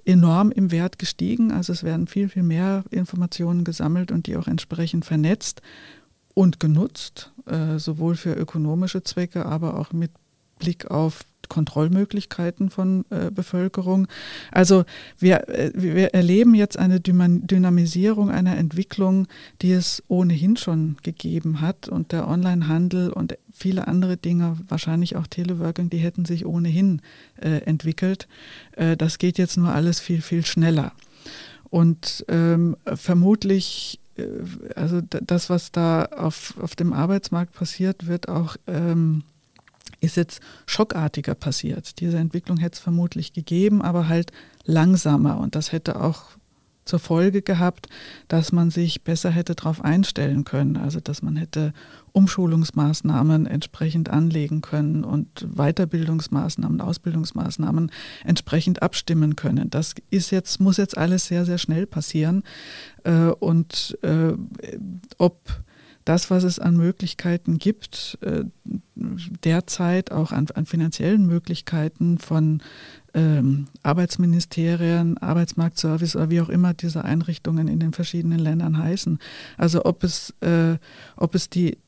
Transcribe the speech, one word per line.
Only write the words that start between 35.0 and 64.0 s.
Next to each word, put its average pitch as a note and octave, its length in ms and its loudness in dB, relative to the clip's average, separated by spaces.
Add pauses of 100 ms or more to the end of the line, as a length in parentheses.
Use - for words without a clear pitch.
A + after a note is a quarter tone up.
d-, - 260 -6
das, F3 240 0
was F3 220 -2
da E3 320 2
auf, F3 560 -6
auf - 160 -6
dem F3 160 0
Arbeitsmarkt F3 640 0
passiert, F#3 520 -4
wird F3 220 -4
auch... E3 280 -2 (100)
Ähm, E3 580 0 (760)
ist E3 160 0
jetzt E3+ 240 -2 (260)
schockartiger D#3 680 -2
passiert. - 640 -6
Diese E3+ 180 -2
Entwicklung E3 400 -2
hätte E3+ 160 -2
es - 60 -16
vermutlich E3+ 520 -2
gegeben, F#3+ 500 2
aber F3 260 0
halt E3+ 220 0 (340)
langsamer. D#3 720 4
Und - 160 -4
das D#3 180 -4
hätte E3 280 -4
auch - 240 -2 (600)
zur E3+ 160 -2
Folge F#3 420 2
gehabt, F3+ 460 0 (400)
dass E3 240 2
man E3+ 180 4
sich E3+ 320 -2
besser E3+ 280 -2
hätte E3+ 260 0
drauf D#3+ 260 -4
einstellen D3 600 2
können. C#3+ 320 0
Also D#3 240 -4
dass D3 200 -8
man D#3 140 -2
hätte D#3 380 -4 (400)
Umschulungsmaßnahmen D#3 1300 2
entsprechend D#3+ 600 -4
anlegen D#3 520 0
können D3+ 420 -2
und - 500 -4
Weiterbildungsmaßnahmen, D#3+ 1300 0
Ausbildungsmaßnahmen D#3+ 1120 -2 (320)
entsprechend E3 600 0
abstimmen D#3+ 520 0
können. - 340 -2
Das - 260 -4 (160)
ist F#3+ 200 0
jetzt, - 300 -2
muss F#3+ 160 4
jetzt G3 200 0
alles F3 300 0
sehr, F3 180 0
sehr F3 140 0
schnell E3 280 -2
passieren. D#3+ 580 0 (580)
Äh, E3 280 4
und, - 720 -2